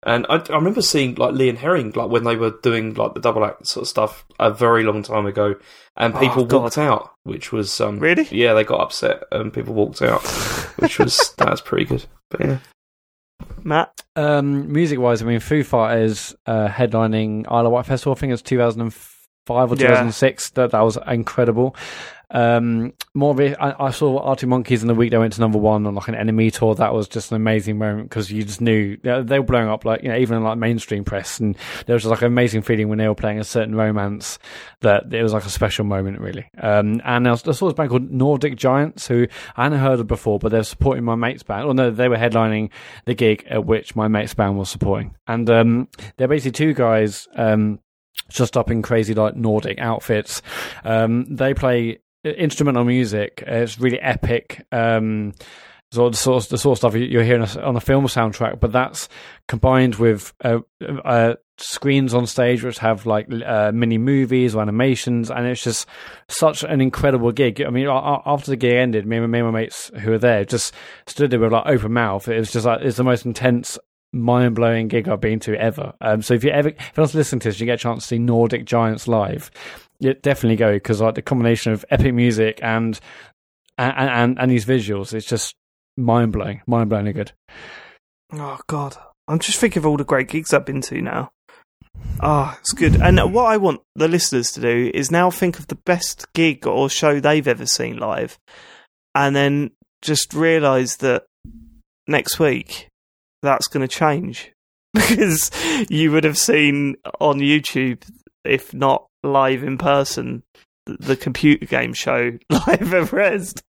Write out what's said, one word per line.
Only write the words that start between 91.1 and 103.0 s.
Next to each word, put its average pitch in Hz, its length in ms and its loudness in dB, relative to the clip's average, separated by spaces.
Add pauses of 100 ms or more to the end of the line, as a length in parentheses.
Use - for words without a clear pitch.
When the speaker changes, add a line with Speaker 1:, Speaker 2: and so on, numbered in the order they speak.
Speaker 2:
Ah, 143 400 0
it's - 120 -6
good. - 280 4
And 180 320 4
what 240 140 4
I 220 100 4
want 190 240 0 (140)
the 156 140 2
listeners 151 440 0
to - 80 -10
do 120 320 2
is 135 180 -2
now 175 200 4
think 175 280 -2
of 151 100 -16
the 151 80 -8 (100)
best - 480 -2
gig 160 320 0
or 135 240 0
show 147 300 2
they've 147 260 2
ever 123 200 0
seen 117 320 -4
live, 113 400 -6 (760)
and 139 200 2
then 143 360 2 (320)
just - 320 -2
realise 147 640 2
that - 280 0 (800)
next - 320 -2
week 135 500 -2 (540)